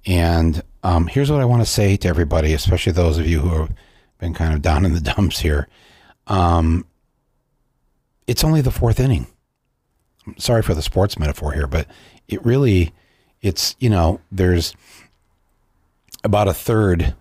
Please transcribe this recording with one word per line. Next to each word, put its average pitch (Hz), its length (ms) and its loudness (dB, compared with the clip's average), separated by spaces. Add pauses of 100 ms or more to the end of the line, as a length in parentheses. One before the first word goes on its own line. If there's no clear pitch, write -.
And, 85 580 0 (200)
um, 85 240 0
here's 139 220 -2
what 147 120 2
I 123 40 2
wanna 120 200 2
say 101 320 0
to - 100 -2
everybody, 78 460 0
especially 87 400 0
those 82 240 2
of 80 100 0
you 82 140 0
who 87 80 -2
have 78 220 -2 (480)
been 82 140 -6
kind 80 200 -2
of 73 80 -2
down 80 240 2
in 82 80 0
the 85 80 -2
dumps 90 380 -2
here. 73 280 -2 (600)
Um, 85 580 2 (1400)
it's 123 180 -2
only 156 180 2
the 127 100 0
fourth 117 280 0
inning. 117 280 0 (1080)
Sorry 117 240 0
for 101 120 0
the 78 80 -2
sports - 380 -2
metaphor 76 320 -4
here, 71 160 -4
but 69 200 -4 (420)
it - 160 -8
really, 117 480 2 (480)
it's, - 380 -4
you 123 100 0
know, 85 320 0 (100)
there's 90 440 0 (1500)
about 104 240 2
a 90 60 0
third 95 680 0